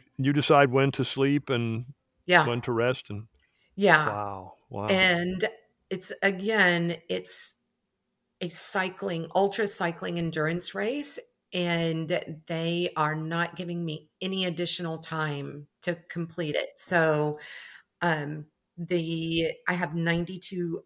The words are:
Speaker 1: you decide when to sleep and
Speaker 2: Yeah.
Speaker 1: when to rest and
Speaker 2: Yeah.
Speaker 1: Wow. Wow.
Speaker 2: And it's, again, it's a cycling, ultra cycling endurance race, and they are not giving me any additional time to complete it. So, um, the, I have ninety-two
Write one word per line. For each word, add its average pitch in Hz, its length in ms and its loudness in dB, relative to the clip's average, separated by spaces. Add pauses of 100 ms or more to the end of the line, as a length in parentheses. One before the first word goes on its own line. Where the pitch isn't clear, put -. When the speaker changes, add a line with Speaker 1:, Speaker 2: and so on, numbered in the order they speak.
(180)
Speaker 1:
you 139 160 2
decide 143 380 6
when 135 220 4
to 135 120 -2
sleep 139 440 0
and 117 360 -2 (400)
Speaker 2:
Yeah. 175 220 6
Speaker 1:
when 120 140 0
to 127 100 -4
rest 120 380 0
and 107 180 -10 (480)
Speaker 2:
Yeah. 160 320 4
Speaker 1:
Wow. 101 460 -6 (160)
Wow. 101 180 -4
Speaker 2:
And 185 580 2 (440)
it's, - 220 -2 (100)
again, 185 760 2 (120)
it's - 460 -2 (840)
a 180 80 -2
cycling, 180 840 0
ultra 196 320 2
cycling 175 500 -2
endurance 165 560 -2
race, 233 460 -2 (320)
and 165 960 -2
they 170 480 -2
are 156 200 2
not 165 420 -2
giving 175 260 -6
me 156 240 -6 (140)
any 190 240 -2
additional 165 540 -4
time 147 680 -6 (140)
to 170 140 -2 (120)
complete 165 480 -6
it. - 220 -2
So, 151 600 2 (640)
um, 151 440 -2 (320)
the, 165 760 -2 (160)
I 180 60 0
have 175 220 -2
ninety-two 170 920 -2